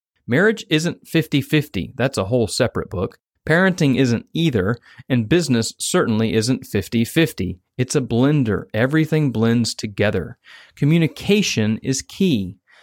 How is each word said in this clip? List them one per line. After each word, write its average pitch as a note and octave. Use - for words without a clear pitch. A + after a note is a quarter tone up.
Marriage G3
isn't D#3+
fifty-fifty. D3
That's C#3
a F#2+
whole A2+
separate -
book. F#2
Parenting E3+
isn't A#2
either, A#2+
and A#2
business C3+
certainly A2+
isn't A2
fifty-fifty. A2+
It's B2+
a C#3
blender. A#2
Everything D3+
blends A2+
together. G2+
Communication D#3
is C3
key. A2